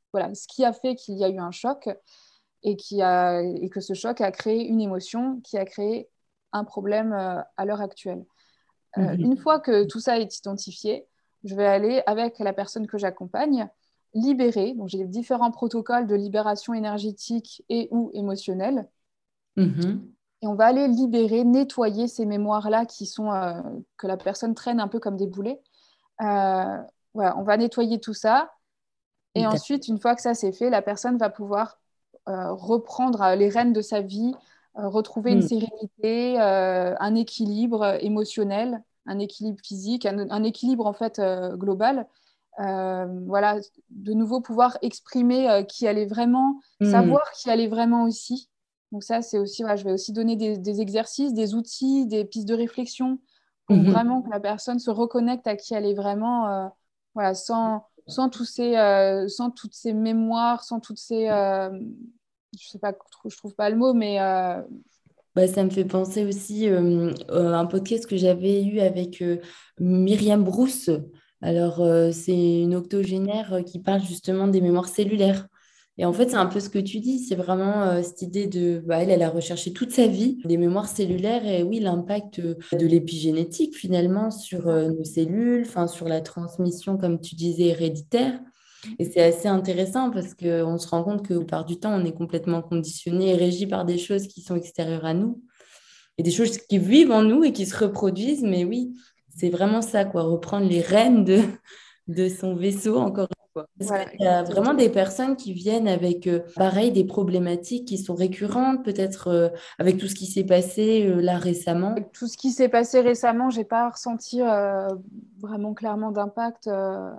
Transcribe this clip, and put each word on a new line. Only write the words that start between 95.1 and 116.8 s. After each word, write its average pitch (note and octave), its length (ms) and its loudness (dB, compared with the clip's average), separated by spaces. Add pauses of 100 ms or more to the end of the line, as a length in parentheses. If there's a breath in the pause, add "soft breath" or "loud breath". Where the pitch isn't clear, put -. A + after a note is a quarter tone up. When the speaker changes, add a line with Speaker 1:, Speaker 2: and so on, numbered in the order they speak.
Speaker 2:
nous A3+ 280 -2 (760 soft breath)
et E3 60 -2
des E3+ 80 2
choses A3+ 280 0
qui - 200 0
vivent B3+ 320 8
en G#3+ 120 6
nous A3+ 200 6
et D4 100 4
qui F#3+ 140 -4
se - 100 -8
reproduisent. G#3+ 680 0
Mais F3+ 200 2
oui, A#3+ 300 -4 (420 loud breath)
c'est F3+ 140 0
vraiment G#3 320 2
ça, G#3 220 2
quoi, F3+ 180 -2
reprendre E3+ 460 0
les F3 120 2
rênes G#3+ 440 6
de, F#3+ 160 6 (680 loud breath)
de F3+ 220 0
son F#3 260 -4
vaisseau, G3+ 440 0
encore G3 320 0
une - 220 -18
fois. D#3 140 -10 (140)
Est-ce G3 80 -6
Speaker 1:
Voilà, G3 160 -2
Speaker 2:
que - 140 -16
t'as F3+ 220 4
Speaker 1:
exactement. F#3 200 -2
Speaker 2:
vraiment C4 140 4
des B3+ 140 6
personnes B3+ 480 0
qui G3+ 160 -10
viennent G#3 360 0
avec, F3 400 0
euh, E3+ 120 2 (140)
pareil, F#3+ 380 2
des F#3+ 120 4
problématiques F3+ 840 -2
qui G3 100 -4
sont F#3 160 -6
récurrentes, G#3 720 -2
peut-être, F#3+ 440 -4
euh, E3+ 200 4 (300 loud breath)
avec F#3 200 4
tout G3 80 -4
ce F#3+ 80 -4
qui F#3 120 -10
s'est F#3+ 180 -2
passé, G3+ 600 4
euh, F3+ 160 4
là F3 180 2
récemment ? F3 540 -2
Speaker 1:
Avec G#3 200 -6
tout A#3+ 160 -8
ce - 80 -12
qui C4 140 -2
s'est B3 180 4
passé A#3+ 320 4
récemment, A#3+ 500 2
j'ai A3 140 -2
pas A#3 260 0
ressenti, A#3+ 520 -6
euh, G3+ 460 0 (500)
vraiment G#3 360 -8
clairement G#3+ 360 -4
d'impact, G#3 560 -6
euh, F#3+ 520 -4